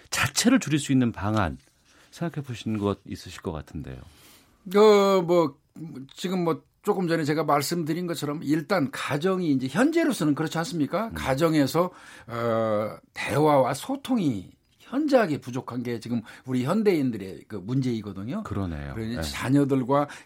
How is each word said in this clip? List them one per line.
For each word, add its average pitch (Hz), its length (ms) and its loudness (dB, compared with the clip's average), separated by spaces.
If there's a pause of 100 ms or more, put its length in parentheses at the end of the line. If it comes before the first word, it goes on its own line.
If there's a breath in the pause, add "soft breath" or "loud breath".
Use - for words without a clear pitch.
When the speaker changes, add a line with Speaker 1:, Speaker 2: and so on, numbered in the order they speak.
Speaker 1:
자체를 - 500 2
줄일 147 200 0
수 143 120 -4
있는 123 200 4
방안 95 460 0 (540 soft breath)
생각해 156 340 -8
보신 110 320 -6
것 101 280 0
있으실 - 360 -14
것 98 100 -6
같은데요. 69 460 -10 (760 soft breath)
Speaker 2:
그 202 540 6
뭐 165 300 4 (600)
지금 180 280 -2
뭐 160 180 0 (220)
조금 190 240 0
전에 165 160 2
제가 156 200 0
말씀드린 156 640 0
것처럼 147 360 -4
일단 156 480 0
가정이 170 600 -2
이제 131 160 0
현재로서는 240 680 2
그렇지 156 240 -4
않습니까? 165 480 -2
Speaker 1:
음. 196 80 -10
Speaker 2:
가정에서, 151 760 2 (380 loud breath)
어, 110 720 0 (160)
대화와 135 600 2
소통이 175 800 -2 (280)
현저하게 247 600 2
부족한 123 440 -8
게 117 160 -4
지금 117 220 -4 (240 loud breath)
우리 127 180 0
현대인들의 131 840 0
그 110 100 -12
문제이거든요. 113 840 -4
Speaker 1:
그러네요. 82 500 -4
Speaker 2:
그러니 113 240 -6
Speaker 1:
네. 82 40 -4
Speaker 2:
자녀들과 135 840 2 (180 loud breath)